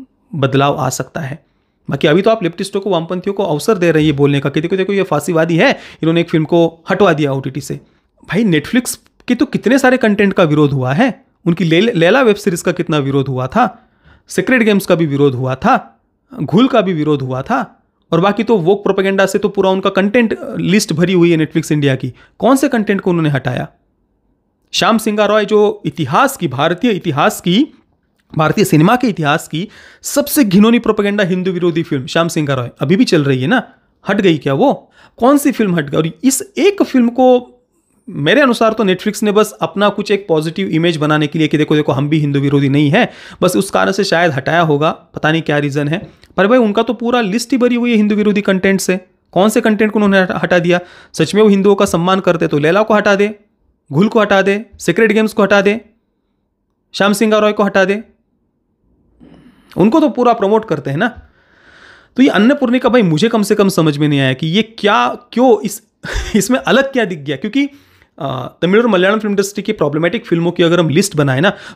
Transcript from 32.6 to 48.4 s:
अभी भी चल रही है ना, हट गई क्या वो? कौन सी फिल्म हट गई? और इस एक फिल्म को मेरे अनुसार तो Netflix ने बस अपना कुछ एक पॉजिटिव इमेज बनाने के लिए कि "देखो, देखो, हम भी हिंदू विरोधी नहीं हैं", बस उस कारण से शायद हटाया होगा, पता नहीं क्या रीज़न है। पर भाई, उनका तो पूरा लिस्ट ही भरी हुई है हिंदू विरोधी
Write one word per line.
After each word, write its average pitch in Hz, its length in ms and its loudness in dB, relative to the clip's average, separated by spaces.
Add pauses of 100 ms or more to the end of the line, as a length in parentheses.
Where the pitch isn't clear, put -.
अभी 156 160 2
भी 254 80 2
चल 160 200 2
रही 131 180 0
है 131 60 -2
ना, 233 240 -2 (360)
हट 208 120 0
गई 175 180 2
क्या 135 160 -2
वो? 202 360 0 (260)
कौन 277 220 4
सी 277 140 0
फिल्म 185 240 0
हट 143 140 -4
गई? 156 80 -2
और 160 120 0 (140)
इस - 340 -2
एक 392 240 2
फिल्म 240 260 2
को 247 440 2 (560)
मेरे 175 320 0
अनुसार 226 320 2
तो 220 120 -2
Netflix 190 380 -2
ने 208 100 0
बस 214 280 0
अपना 208 280 -2
कुछ 202 220 -4
एक 196 180 -2
पॉजिटिव 160 400 -2
इमेज 165 280 0
बनाने 151 300 0
के 160 120 -6
लिए 156 100 2
कि 151 100 0
"देखो, 151 180 0
देखो, 151 160 0
हम 135 160 -2
भी 156 100 0
हिंदू 143 220 0
विरोधी 139 280 2
नहीं 143 220 2
हैं", 214 180 2 (340)
बस 185 140 0
उस 190 140 -2
कारण 196 220 0
से 196 120 -2
शायद 170 280 0
हटाया 143 280 -2
होगा, 156 300 0
पता - 420 -4
नहीं 160 100 -2
क्या 147 160 -2
रीज़न 147 300 -2
है। 170 220 -6 (260)
पर 190 100 2
भाई, 247 120 4
उनका 214 240 2
तो 226 120 -4
पूरा 240 260 -2
लिस्ट 226 320 -4
ही 262 60 2
भरी 247 160 2
हुई 240 160 -2
है 233 60 2
हिंदू 214 180 2
विरोधी 208 260 0